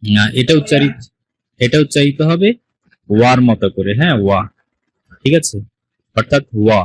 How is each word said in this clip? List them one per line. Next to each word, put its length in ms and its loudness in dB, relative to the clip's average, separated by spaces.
না, 220 0
এটা 200 0
উচ্চারিত, 420 0
এটা 200 0
উচ্চারিত 420 0
হবে 260 0
ওয়ার 300 4
মতো 300 0
করে, 240 -6
হ্যাঁ, 240 0
ওয়া, 220 0
ঠিক 100 0
আছে, 220 -2
অর্থাৎ 260 0
ওয়া। 300 2